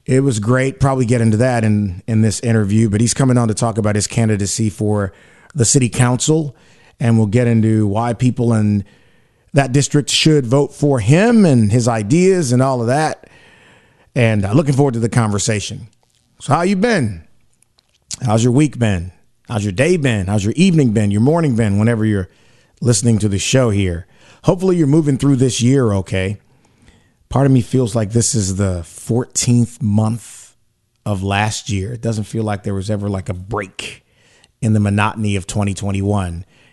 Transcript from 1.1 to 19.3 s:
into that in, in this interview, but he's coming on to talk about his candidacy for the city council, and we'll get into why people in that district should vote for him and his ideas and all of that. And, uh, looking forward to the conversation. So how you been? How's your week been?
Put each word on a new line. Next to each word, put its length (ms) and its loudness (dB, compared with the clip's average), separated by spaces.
into 160 2
that 260 0
in, 440 0
in 140 2
this 180 0
interview, 500 2
but 100 0
he's 140 0
coming 240 2
on 100 0
to 60 -2
talk 240 -2
about 160 0
his 140 -2
candidacy 640 -2
for 420 -4
the 120 2
city 240 2
council, 680 0
and 180 2
we'll 100 2
get 200 2
into 400 2
why 260 -2
people 400 0
in 300 0
that 180 0
district 380 0
should 360 2
vote 280 0
for 260 0
him 460 4
and 260 4
his 160 2
ideas 640 2
and 100 2
all 200 -2
of 60 -2
that. 420 -2
And, 300 2
uh, 60 -4
looking 240 2
forward 200 2
to 40 -4
the 100 -2
conversation. 800 -2
So 140 -2
how 100 0
you 120 0
been? 480 -2
How's 220 0
your 80 4
week 260 2
been? 340 -2